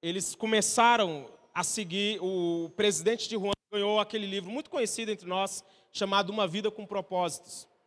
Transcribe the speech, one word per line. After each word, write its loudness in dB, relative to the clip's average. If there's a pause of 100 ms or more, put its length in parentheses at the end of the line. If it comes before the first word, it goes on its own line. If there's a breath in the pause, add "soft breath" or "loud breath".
eles -4
começaram 4 (240)
a -2
seguir, -2
o 0
presidente 2
de -4
Ruanda 0 (180)
ganhou 2
aquele -2
livro -6
muito -6
conhecido -2
entre -8
nós, -2 (280 soft breath)
chamado 2
Uma 0
Vida -2
com -12
Propósitos -4 (180)